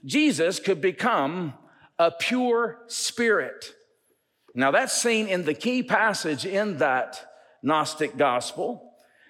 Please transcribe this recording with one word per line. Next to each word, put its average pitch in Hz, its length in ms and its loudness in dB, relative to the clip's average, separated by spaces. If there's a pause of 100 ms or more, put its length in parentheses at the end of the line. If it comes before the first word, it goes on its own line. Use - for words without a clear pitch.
Jesus, 175 560 2
could 190 220 0
become 180 720 0 (440)
a 170 140 4
pure 240 760 -2
spirit. - 840 -2 (840)
Now, 135 180 4
that's 240 300 2
seen 220 280 2
in 180 160 0
the 151 80 2
key 247 300 -2
passage 190 640 0
in 190 340 -2
that 127 460 0 (380)
Gnostic 147 540 -2
gospel 139 760 -2 (380)